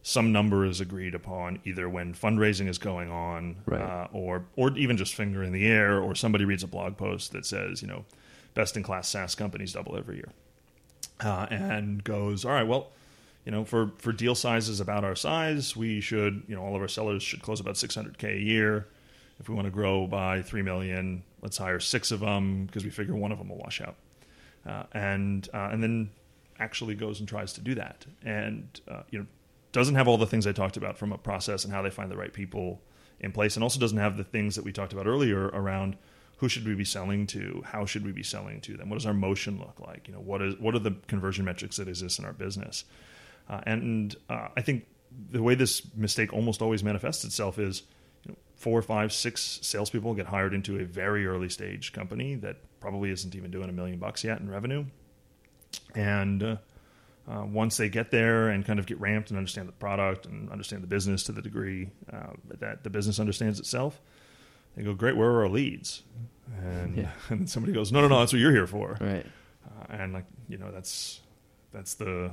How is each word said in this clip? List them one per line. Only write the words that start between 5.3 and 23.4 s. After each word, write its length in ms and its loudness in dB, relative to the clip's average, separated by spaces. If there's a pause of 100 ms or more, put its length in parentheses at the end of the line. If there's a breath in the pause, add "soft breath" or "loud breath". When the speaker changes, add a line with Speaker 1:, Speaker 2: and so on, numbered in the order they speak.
Speaker 1:
in 80 -2
the 160 2
air, 320 8
or 160 0
somebody 300 4
reads 180 2
a 40 -8
blog 300 -4
post 360 -4
that 120 -10
says, 360 -4
you 60 -10
know, 180 -10 (480 soft breath)
"Best 240 0
in 60 -2
class 260 -4
saas 260 -4
companies 380 -4
double 240 -6
every 180 -8
year," 140 -12 (920)
uh, 320 0
and 520 -2
goes, 420 0
"All 80 0
right, 120 4
well, 260 0 (540 soft breath)
you 60 -4
know, 140 0
for, 320 2
for 160 0
deal 220 2
sizes 440 2
about 240 0
our 120 0
size, 600 0
we 260 0
should, 460 2
you 80 -6
know, 80 -8
all 140 -4
of 40 0
our 60 -2
sellers 340 -2
should 200 -6
close 180 -4
about 180 -4
six 160 -2
hundred 240 -8
K 200 -2
a 20 -2
year. 480 4 (520 soft breath)
If 100 -12
we 60 -4
wanna 140 0
grow 380 2
by 360 0
three 180 -4
million, 640 -2 (180)
let's 160 -8
hire 240 0
six 300 0
of 120 -2
'em 460 2
'cause 160 -6
we 40 -4
figure 260 -4
one 180 0
of 60 -6
'em 100 -10